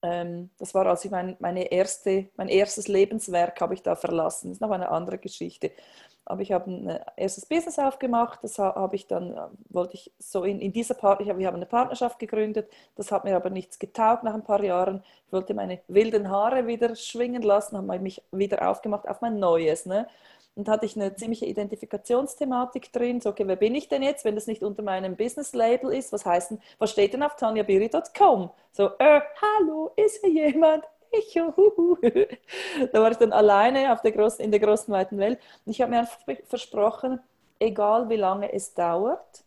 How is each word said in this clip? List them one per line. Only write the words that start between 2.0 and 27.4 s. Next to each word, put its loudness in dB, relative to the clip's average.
mein -6
erstes 2
Lebenswerk 0
habe -2
ich -16
da 0
verlassen. -4
Das -14
ist -8
noch -2
eine -4
andere -4
Geschichte. -10
Aber -8
ich -4
habe -2
ein, -10
äh, -6
erstes -6
Business -4
aufgemacht, -2
das -12
ha-, 0
habe -4
ich -8
dann, -6
äh, -12
wollte -4
ich -20
so -6
in, -2
in -4
dieser -4
Part-, 2
ich -4
hab, -2
wir -2
haben -4
eine -8
Partnerschaft -2
gegründet, -4
das -8
hat -2
mir 0
aber -2
nichts -10
getaugt 0
nach -4
ein -8
paar 2
Jahren. 0
Ich -12
wollte -4
meine -8
wilden 2
Haare 2
wieder -2
schwingen -6
lassen, 2
habe -6
mich -10
wieder 0
aufgemacht -4
auf -8
mein -4
Neues, 2
ne? -4
Und -8
hatte 2
ich -8
eine -4
ziemliche -8
Identifikationsthematik -4
drin, -2
so, -4
okay, -4
wer -2
bin 2
ich -6
denn -2
jetzt, -2
wenn -2
das -8
nicht -6
unter -6
meinem -4
Business-Label -2
ist? -6
Was -6
heißt 0
denn, -12
was 0
steht 2
denn -2
auf -2
tanja -2